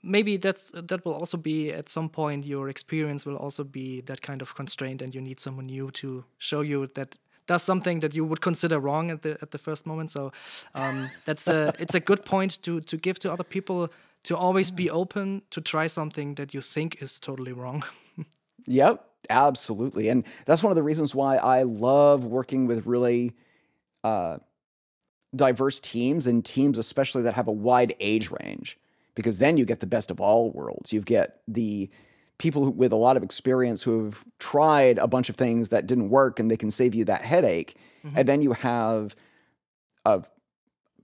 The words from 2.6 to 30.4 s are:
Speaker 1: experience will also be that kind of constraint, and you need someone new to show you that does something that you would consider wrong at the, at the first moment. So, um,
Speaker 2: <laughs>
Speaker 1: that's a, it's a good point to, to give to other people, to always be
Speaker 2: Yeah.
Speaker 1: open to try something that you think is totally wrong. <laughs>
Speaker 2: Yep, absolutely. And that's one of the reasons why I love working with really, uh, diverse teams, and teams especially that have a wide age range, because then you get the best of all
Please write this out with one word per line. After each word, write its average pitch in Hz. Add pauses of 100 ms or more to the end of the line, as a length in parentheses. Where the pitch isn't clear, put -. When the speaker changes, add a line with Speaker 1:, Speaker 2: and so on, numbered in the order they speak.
Speaker 1:
experience 147
will 139
also 143
be 131
that 135
kind 135
of -
constraint, 131
and 131
you 131
need 131
someone 131
new 135
to 127 (120)
show -
you 143
that 135 (300)
does 175
something 180
that 151
you 160
would 156
consider 165
wrong 151
at 156
the, 151
at 156
the 147
first -
moment. 160
So, 139 (420)
um, 135
Speaker 2:
<laughs> -
Speaker 1:
that's 151
a, 156
it's 165
a 170
good 196
point 190
to, 170
to 160
give 180
to 185
other 175
people, 180 (340)
to 170
always 185
be 180
Speaker 2:
Yeah. 165
Speaker 1:
open 196
to 160
try 160
something 151
that 143
you 135
think 160
is -
totally 131
wrong. 127 (340)
<laughs> 156 (420)
Speaker 2:
Yep, 135 (220)
absolutely. 120
And 120 (220)
that's 160
one 208
of 180
the 160
reasons 151
why 135
I 127
love 131
working 127
with 113
really, 120 (720)
uh, 90 (960)
diverse 135
teams, 127
and 120
teams 135
especially 131
that 113
have 120
a 113
wide 120
age 107
range, - (340)
because 110
then 143
you 127
get 113
the -
best 104
of 90
all 107